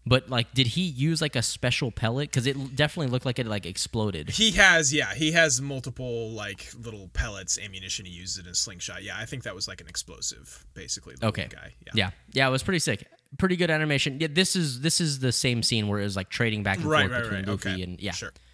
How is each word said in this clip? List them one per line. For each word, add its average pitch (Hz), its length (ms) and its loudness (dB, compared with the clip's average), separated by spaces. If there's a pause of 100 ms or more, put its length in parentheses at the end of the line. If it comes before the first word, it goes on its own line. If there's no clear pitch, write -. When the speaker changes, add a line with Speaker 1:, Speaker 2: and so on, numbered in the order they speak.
Speaker 1:
But, 127 240 4
like, 120 240 0
did 123 140 6
he 170 140 0
use, 156 400 0
like, 147 140 -2
a 117 60 2
special - 500 0
pellet? 127 400 -2
'Cause 120 140 2
it 135 100 0
l-, 135 180 -4
definitely 147 380 2
looked 127 140 0
like 127 120 0
it, 123 80 0
like, 104 200 -2
exploded. 92 640 -2
Speaker 2:
He 220 220 4
has, 170 400 8
yeah, 120 220 2
he 151 180 2
has 156 280 4
multiple, 127 720 -6
like, 104 340 -8 (100)
little 107 360 -12
pellets, 101 460 -4
ammunition 95 480 -8
he 90 60 -14
uses 90 320 -8
in 87 60 -16
a 87 40 -16
slingshot. 92 500 -4
Yeah, 95 140 -8
I 110 80 -8
think 127 180 -10
that 104 100 -8
was, 98 140 -8
like, 92 120 -12
an 90 60 -18
explosive, - 800 -10 (100)
basically, - 460 -10
the 113 80 -2
Speaker 1:
Okay. 104 220 -4
Speaker 2:
guy. - 240 -18 (120)
Yeah. - 80 -18
Speaker 1:
Yeah. 95 160 0 (220)
Yeah, 135 160 4
it - 20 2
was 131 140 0
pretty 190 160 2
sick. - 260 -2 (320)
Pretty 185 160 4
good 170 160 2
animation. 151 480 2
Yeah, 160 120 0
this 185 260 2
is, 139 240 0
this 160 200 2
is 143 200 0
the 131 100 2
same 120 320 2
scene 110 240 2
where 104 140 2
it 101 40 0
was, 98 120 -2
like, 95 140 -4
trading 110 340 0
back 95 140 2
and 110 80 -2
Speaker 2:
Right, 151 160 4
Speaker 1:
forth 139 100 2
Speaker 2:
right, 123 100 0
Speaker 1:
between 104 180 -2
Speaker 2:
right. 98 80 -4
Speaker 1:
Luffy 101 260 -2
Speaker 2:
Okay. 92 80 -4
Speaker 1:
and, 90 180 -8
yeah. 95 120 -4
Speaker 2:
Sure. - 200 -8 (220)